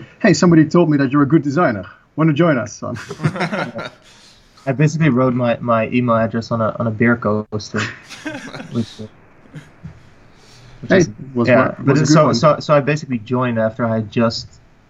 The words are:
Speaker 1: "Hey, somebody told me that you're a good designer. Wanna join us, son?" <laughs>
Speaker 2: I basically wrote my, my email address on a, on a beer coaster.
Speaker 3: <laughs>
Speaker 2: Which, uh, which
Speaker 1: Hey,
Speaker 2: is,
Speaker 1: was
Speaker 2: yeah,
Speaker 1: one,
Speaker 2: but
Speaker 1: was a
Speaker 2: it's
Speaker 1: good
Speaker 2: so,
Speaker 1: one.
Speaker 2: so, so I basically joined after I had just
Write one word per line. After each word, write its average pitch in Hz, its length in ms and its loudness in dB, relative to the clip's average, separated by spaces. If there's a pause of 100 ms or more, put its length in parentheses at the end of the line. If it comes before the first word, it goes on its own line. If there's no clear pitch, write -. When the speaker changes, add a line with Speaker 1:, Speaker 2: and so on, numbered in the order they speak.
(220)
Speaker 1:
"Hey, 196 120 4
somebody 165 320 6
told 170 240 2
me 147 80 2
that 139 120 0
you're 143 140 2
a - 20 4
good 143 160 2
designer. 143 440 -2 (320)
Wanna 156 160 2
join 151 240 2
us, 107 160 -6
son?" 113 240 -10 (100)
<laughs> - 160 -10 (1400)
Speaker 2:
I 139 80 -4
basically 156 360 2
wrote 127 240 2
my, 120 280 0
my 113 260 0
email 120 300 0
address 113 340 -4
on 113 80 -2
a, 110 180 -2
on 120 80 -4
a 113 60 -2
beer 117 240 2
coaster. 107 640 -6
Speaker 3:
<laughs> - 960 -12
Speaker 2:
Which, 117 260 -8
uh, 107 80 -14 (1700)
which - 100 -6
Speaker 1:
Hey, 185 60 4
Speaker 2:
is, 180 120 2 (240)
Speaker 1:
was 120 140 0
Speaker 2:
yeah, 113 200 4
Speaker 1:
one, - 120 -6
Speaker 2:
but 127 140 0
Speaker 1:
was 147 60 4
a - 40 2
Speaker 2:
it's - 80 2
Speaker 1:
good - 20 6
Speaker 2:
so, 156 120 6
Speaker 1:
one. 120 100 2
Speaker 2:
so, 147 240 2
so 156 160 0
I 143 60 4
basically 135 380 -4
joined 123 380 -2
after 110 280 -2
I 113 100 -2
had 107 160 -4
just 113 380 -2 (400)